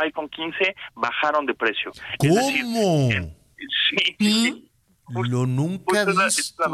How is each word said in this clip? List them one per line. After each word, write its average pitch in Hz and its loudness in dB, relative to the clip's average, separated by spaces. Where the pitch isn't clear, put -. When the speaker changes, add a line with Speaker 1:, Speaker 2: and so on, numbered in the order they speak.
Speaker 1:
iPhone 156 -4
quince 170 -4
bajaron 147 0
de 120 -2
precio. 107 -2
Es 151 4
decir, 262 2
Speaker 2:
¿Cómo? 185 2
Speaker 1:
en-, 80 -4
sí, - -2
Speaker 3:
¿Sí? 180 0
Speaker 1:
sí. 220 2
Justo, 120 -4
Speaker 2:
Lo 127 2
nunca 151 -2
Speaker 1:
justo 196 2
esa, 190 2
esa - 0
es - -6
la 165 0
Speaker 2:
visto. - 2